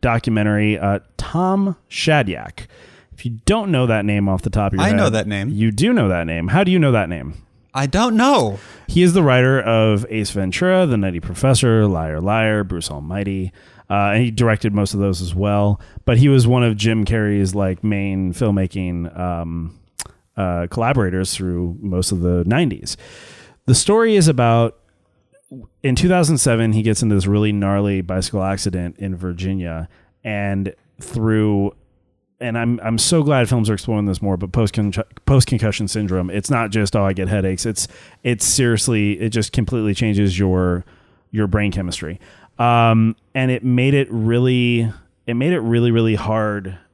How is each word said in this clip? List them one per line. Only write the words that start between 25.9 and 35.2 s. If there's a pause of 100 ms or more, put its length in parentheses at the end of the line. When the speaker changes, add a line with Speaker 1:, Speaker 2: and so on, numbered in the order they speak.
Speaker 1:
two
thousand
seven,
he
gets
into
this
really
gnarly
bicycle
accident
in
Virginia, (360)
and (260)
through, (640)
and
I'm,
I'm
so
glad
films
are
exploring
this
more,
but
post-con-, (320)